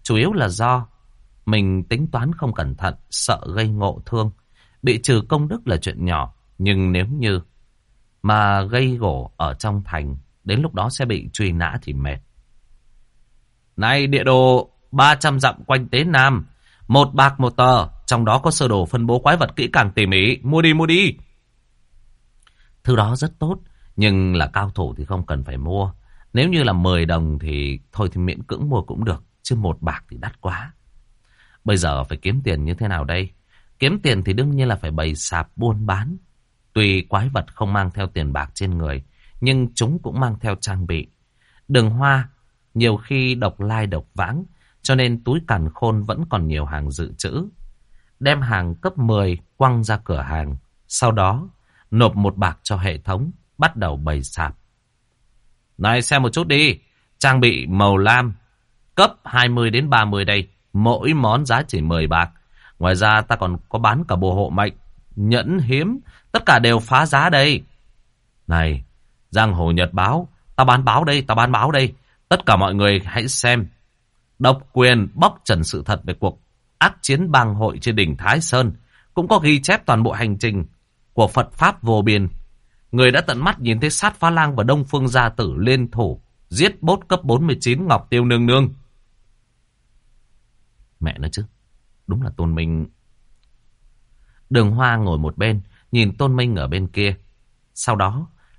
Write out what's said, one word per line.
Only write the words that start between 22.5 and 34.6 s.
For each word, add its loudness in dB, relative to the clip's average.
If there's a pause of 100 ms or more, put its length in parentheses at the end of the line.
Thứ 2
đó 2
rất -6
tốt, -4 (360)
nhưng 2
là 2
cao -4
thủ -6
thì -8
không -6
cần -6
phải -10
mua. -4 (400)
Nếu 2
như 0
là 2
mười 2
đồng -2
thì -6 (120)
thôi -4
thì -6
miễn -4
cưỡng -6
mua 0
cũng -8
được, -4 (180)
chứ -4
một -2
bạc -6
thì -16
đắt -12
quá. -8 (920)
Bây 0
giờ -2
phải -8
kiếm -2
tiền -2
như -4
thế -4
nào -4
đây? -4 (500)
Kiếm 0
tiền 2
thì -2
đương 0
nhiên 0